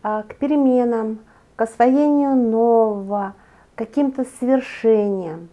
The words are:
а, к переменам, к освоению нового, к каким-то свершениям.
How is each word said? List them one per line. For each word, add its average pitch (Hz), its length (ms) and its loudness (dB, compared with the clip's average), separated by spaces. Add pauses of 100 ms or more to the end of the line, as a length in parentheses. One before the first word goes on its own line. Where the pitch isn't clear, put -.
а, 214 220 -4
к 214 120 -18
переменам, 247 840 0 (360)
к - 60 -4
освоению 277 720 2
нового, 220 960 0 (420)
к - 40 -18
каким-то 269 480 -2 (120)
свершениям. 208 1160 -2